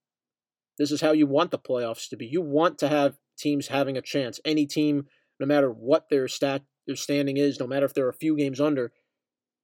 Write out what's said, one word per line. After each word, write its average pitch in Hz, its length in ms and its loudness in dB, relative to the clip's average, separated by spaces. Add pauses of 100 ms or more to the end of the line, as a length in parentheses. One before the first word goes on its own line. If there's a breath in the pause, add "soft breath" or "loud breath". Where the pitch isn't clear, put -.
(800)
this 147 120 0
is 147 100 -2
how 156 120 4
you 156 140 4
want 151 240 2
the 123 80 -4
playoffs 120 500 -6
to - 80 -14
be. 117 100 -10
You 151 140 -4
want 156 380 2
to 143 100 0
have 143 300 2 (200)
teams 147 300 -2
having 135 280 -2
a 123 60 -6
chance. 135 420 -4
Any 156 220 0
team, 147 400 0 (320)
no 135 80 -4
matter 143 240 4
what 117 380 0
their 131 200 2
stat, 139 340 -4 (240)
their 135 100 -6
standing 139 400 -2
is, 143 240 2
no 127 60 -4
matter 135 200 0
if 131 80 -4
they're 131 140 2
a 123 60 -4
few 156 220 0
games 139 240 0
under, 139 320 0 (720)